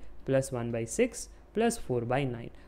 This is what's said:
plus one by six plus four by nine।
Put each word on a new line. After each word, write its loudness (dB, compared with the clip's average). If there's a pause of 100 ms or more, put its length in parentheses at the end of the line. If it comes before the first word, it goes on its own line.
(300)
plus 4
one -2
by -2 (100)
six 2 (300)
plus 4
four 0
by 4
nine। -8 (180)